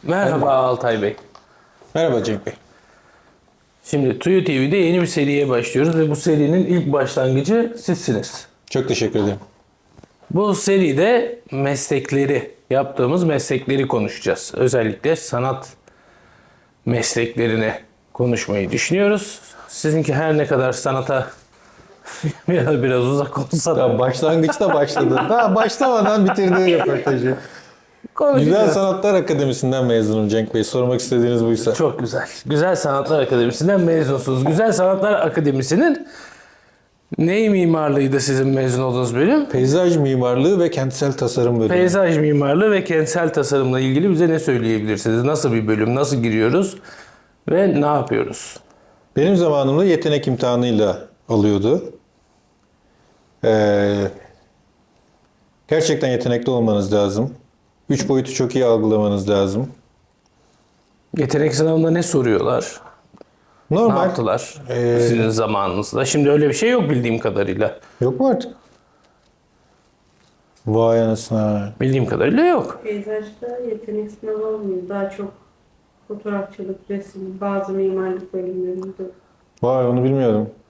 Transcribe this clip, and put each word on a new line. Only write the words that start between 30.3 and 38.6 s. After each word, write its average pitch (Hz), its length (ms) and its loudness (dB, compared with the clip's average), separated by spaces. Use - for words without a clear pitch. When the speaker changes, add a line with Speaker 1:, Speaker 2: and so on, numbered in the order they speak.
Speaker 2:
Bey. 110 100 2
Sormak 123 360 0
istediğiniz 120 440 2
buysa. 113 300 0
Speaker 1:
Çok - 260 -2
güzel. - 260 -6
Güzel 160 300 0
Sanatlar 143 460 0
Akademisi'nden 127 580 2
mezunsunuz. 135 640 0
Güzel 190 280 2
Sanatlar 190 400 2
Akademisi'nin 156 960 0
ney 202 320 2
mimarlığıydı 151 720 2
sizin 135 280 0
mezun 131 340 0